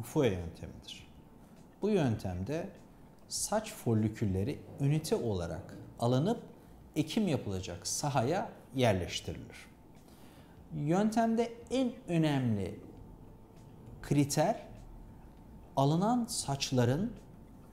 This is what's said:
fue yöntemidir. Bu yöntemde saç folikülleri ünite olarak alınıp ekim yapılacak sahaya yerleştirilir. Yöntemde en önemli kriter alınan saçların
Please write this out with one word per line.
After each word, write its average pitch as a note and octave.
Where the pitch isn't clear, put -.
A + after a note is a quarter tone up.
fue C#3
yöntemidir. E2+
Bu G3+
yöntemde C3
saç -
folikülleri G#2+
ünite D3+
olarak F#2
alınıp C3+
ekim F#3
yapılacak F#2
sahaya D3
yerleştirilir. F#2
Yöntemde A3
en B3
önemli C3+
kriter D3
alınan G3
saçların C#3